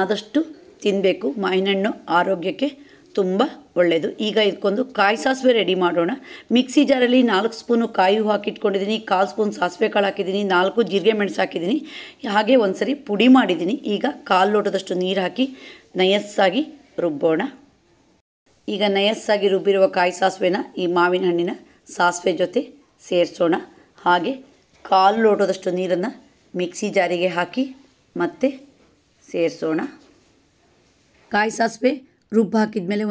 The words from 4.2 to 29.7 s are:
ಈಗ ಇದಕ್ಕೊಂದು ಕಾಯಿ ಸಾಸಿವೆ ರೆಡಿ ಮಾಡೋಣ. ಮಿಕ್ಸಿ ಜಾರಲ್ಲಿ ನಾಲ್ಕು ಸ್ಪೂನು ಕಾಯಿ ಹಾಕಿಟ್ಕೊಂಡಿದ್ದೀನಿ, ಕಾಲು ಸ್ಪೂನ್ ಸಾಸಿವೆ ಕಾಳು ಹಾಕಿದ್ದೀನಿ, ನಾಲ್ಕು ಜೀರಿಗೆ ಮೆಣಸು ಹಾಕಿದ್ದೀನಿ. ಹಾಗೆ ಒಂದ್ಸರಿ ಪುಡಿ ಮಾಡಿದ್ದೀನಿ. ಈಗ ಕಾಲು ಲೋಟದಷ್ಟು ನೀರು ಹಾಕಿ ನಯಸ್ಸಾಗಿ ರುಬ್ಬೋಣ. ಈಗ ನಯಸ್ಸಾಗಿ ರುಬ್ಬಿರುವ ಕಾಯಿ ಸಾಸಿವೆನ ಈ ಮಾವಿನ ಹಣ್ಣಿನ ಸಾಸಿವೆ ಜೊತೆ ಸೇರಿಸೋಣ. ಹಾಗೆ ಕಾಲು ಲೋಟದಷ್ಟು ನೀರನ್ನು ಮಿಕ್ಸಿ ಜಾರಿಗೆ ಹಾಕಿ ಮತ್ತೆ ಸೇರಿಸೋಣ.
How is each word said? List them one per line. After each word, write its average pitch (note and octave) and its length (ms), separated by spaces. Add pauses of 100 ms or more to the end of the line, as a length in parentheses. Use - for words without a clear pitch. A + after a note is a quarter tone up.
ಈಗ G#3 100 (120)
ಇದಕ್ಕೊಂದು G3+ 340 (160)
ಕಾಯಿ G#3 240
ಸಾಸಿವೆ C4 360
ರೆಡಿ F#3 240
ಮಾಡೋಣ. E3+ 280 (440)
ಮಿಕ್ಸಿ B3+ 360
ಜಾರಲ್ಲಿ B3+ 300 (100)
ನಾಲ್ಕು G#3+ 300
ಸ್ಪೂನು A#3 260 (120)
ಕಾಯಿ G3 200 (120)
ಹಾಕಿಟ್ಕೊಂಡಿದ್ದೀನಿ, G#3 680 (140)
ಕಾಲು G3 220
ಸ್ಪೂನ್ G#3 260
ಸಾಸಿವೆ F#3+ 360
ಕಾಳು G3+ 140
ಹಾಕಿದ್ದೀನಿ, F#3+ 340 (120)
ನಾಲ್ಕು G3 360
ಜೀರಿಗೆ G3 300
ಮೆಣಸು G3 220
ಹಾಕಿದ್ದೀನಿ. F#3 360 (560)
ಹಾಗೆ A3 300
ಒಂದ್ಸರಿ G3 300 (140)
ಪುಡಿ G#3 280
ಮಾಡಿದ್ದೀನಿ. F#3+ 400 (180)
ಈಗ F#3 100 (260)
ಕಾಲು F#3+ 260
ಲೋಟದಷ್ಟು G3 480
ನೀರು F#3+ 220
ಹಾಕಿ A#3+ 200 (560)
ನಯಸ್ಸಾಗಿ G3+ 600 (400)
ರುಬ್ಬೋಣ. D#3+ 380 (1300)
ಈಗ G3 80 (160)
ನಯಸ್ಸಾಗಿ G3+ 560
ರುಬ್ಬಿರುವ F#3+ 320 (120)
ಕಾಯಿ F3+ 220
ಸಾಸಿವೆನ F#3+ 380 (240)
ಈ F3+ 40 (120)
ಮಾವಿನ F3+ 320
ಹಣ್ಣಿನ F3 220 (440)
ಸಾಸಿವೆ F3 440
ಜೊತೆ F3+ 200 (480)
ಸೇರಿಸೋಣ. E3+ 460 (500)
ಹಾಗೆ F3+ 280 (520)
ಕಾಲು G3 420
ಲೋಟದಷ್ಟು F#3+ 520
ನೀರನ್ನು F#3 320 (440)
ಮಿಕ್ಸಿ F3+ 420
ಜಾರಿಗೆ F3 400
ಹಾಕಿ F3+ 280 (520)
ಮತ್ತೆ F3 320 (800)
ಸೇರಿಸೋಣ. D#3+ 520 (1500)